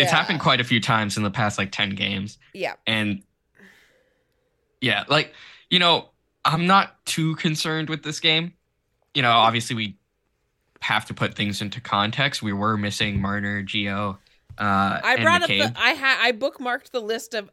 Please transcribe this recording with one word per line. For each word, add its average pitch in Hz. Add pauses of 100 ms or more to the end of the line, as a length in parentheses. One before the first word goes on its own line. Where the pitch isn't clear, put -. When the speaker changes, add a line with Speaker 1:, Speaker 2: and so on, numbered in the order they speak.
(120)
Speaker 1:
Yeah. 165
Speaker 2:
happened 160
quite 131
a -
few 120
times 107
in 107
the 98
past, 104
like, 98
ten 104
games. 101 (160)
Speaker 1:
Yeah. 151 (120)
Speaker 2:
And, 104 (1600)
yeah, 104
like, 147 (360)
you 180
know, 170 (360)
I'm 160
not 190
too 160
concerned 156
with 156
this 151
game. 165 (600)
You 143
know, 120
obviously 117
we 110 (840)
have 107
to -
put 101
things 104
into 104
context. 113
We 104
were 104
missing 104
Marner, 101
Gio, 101 (400)
uh, 98
Speaker 1:
I 233
Speaker 2:
and 254
Speaker 1:
brought 349
up 330
Speaker 2:
McCabe. -
Speaker 1:
the, 147
I 240
ha-, 269
I 240
bookmarked 247
the 254
list 220
of 208